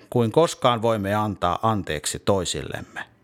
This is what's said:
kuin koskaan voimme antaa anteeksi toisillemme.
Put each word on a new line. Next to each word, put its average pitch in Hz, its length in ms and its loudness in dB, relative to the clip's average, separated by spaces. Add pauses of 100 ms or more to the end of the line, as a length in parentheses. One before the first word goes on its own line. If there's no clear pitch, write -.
kuin 117 220 2
koskaan 127 500 2
voimme 104 340 0
antaa 95 460 0
anteeksi 92 580 -2
toisillemme. - 840 -4 (200)